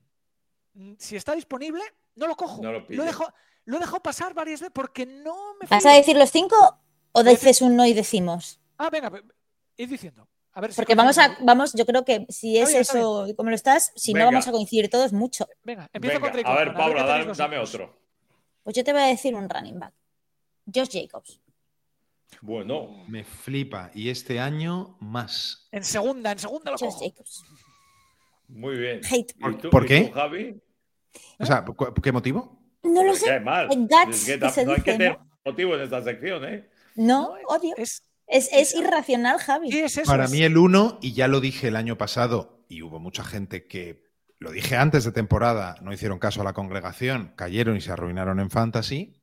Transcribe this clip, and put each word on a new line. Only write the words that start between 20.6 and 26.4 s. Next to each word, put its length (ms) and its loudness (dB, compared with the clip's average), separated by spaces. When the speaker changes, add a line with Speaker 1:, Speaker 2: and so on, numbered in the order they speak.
Speaker 3:
Josh 200 -2
Jacobs. 480 -14
Speaker 2:
Bueno. 680 -10
Speaker 4:
Me 160 -14
flipa, 680 -12
y 160 -8
este 300 -8
año 600 -8
más. 720 -10
Speaker 1:
En 120 -12
segunda, 480 -4
en 80 -8
segunda 320 -10